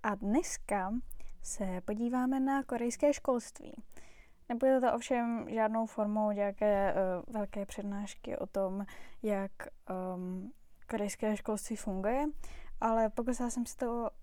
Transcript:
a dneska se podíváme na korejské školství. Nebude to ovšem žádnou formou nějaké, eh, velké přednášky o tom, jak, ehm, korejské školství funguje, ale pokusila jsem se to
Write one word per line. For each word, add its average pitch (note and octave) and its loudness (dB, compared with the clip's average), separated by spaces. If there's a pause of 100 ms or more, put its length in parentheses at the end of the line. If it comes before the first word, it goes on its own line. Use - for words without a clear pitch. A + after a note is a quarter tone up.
a G#3 2
dneska G3+ 0 (480)
se F#3 -2
podíváme B3+ 0
na C4+ 2
korejské A#3+ 2
školství. - -2 (760)
Nebude C4 6
to A#3+ 6
ovšem A#3 0
žádnou A3 2
formou G#3+ 2
nějaké, G3+ 4
eh, - - (340)
velké G3+ -2
přednášky G3+ -6
o - -4
tom, G3 0 (360)
jak, G3 0 (340)
ehm, F#3 -4 (400)
korejské G#3+ 0
školství G#3+ -4
funguje, G#3+ 2 (540)
ale A3+ 4
pokusila A#3+ 0
jsem A#3 -2
se - -10
to A#3 -2 (120)